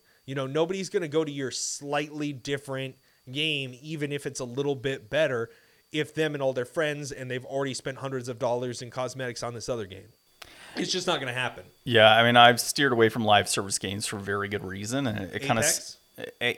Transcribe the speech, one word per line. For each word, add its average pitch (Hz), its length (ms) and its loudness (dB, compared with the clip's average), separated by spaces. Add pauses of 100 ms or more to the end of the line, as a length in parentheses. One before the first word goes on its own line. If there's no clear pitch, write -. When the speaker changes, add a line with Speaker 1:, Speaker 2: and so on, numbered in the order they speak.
(260)
Speaker 1:
You 135 80 -10
know, 135 140 -4
nobody's 170 400 -2
gonna 180 180 -2
go 156 180 0
to 143 60 -6
your 139 220 -6
slightly 147 800 -6
different 135 640 -8 (340)
game, 139 500 -4
even 151 300 -6
if 143 160 -6
it's - 140 -8
a 131 40 -6
little 139 300 -4
bit 127 340 -8
better, 135 420 -2 (420)
if 151 220 -4
them 156 200 -2
and 143 80 -4
all 131 100 2
their 123 120 -2
friends 147 480 -4
and 127 180 -10
they've 123 140 -6
already 135 300 -2
spent 131 240 -8
hundreds 131 300 -6
of 120 100 -8
dollars 123 440 -2
in 120 80 -12
cosmetics 127 520 -8
on 120 120 -8
this 110 140 -10
other 117 180 -4
game. 95 220 -18 (640)
It's 185 160 -4
just 185 160 -4
not 160 140 0
gonna 127 120 -6
happen. 123 320 -6 (200)
Speaker 2:
Yeah, 110 280 10
I 117 120 8
mean, 120 120 6
I've 120 240 10
steered 139 320 2
away 113 160 6
from 113 160 0
live 101 240 6
service 101 300 -2
games 98 280 -6
for 107 120 -6
very 101 300 -4
good 101 160 -4
reason, 104 420 -4
and 107 140 -2
it, 92 160 -8
it - 60 -4
kinda 127 200 0
s-, - 340 -2 (220)
Speaker 1:
Apex? - 220 -12
Speaker 2:
eh, 120 180 0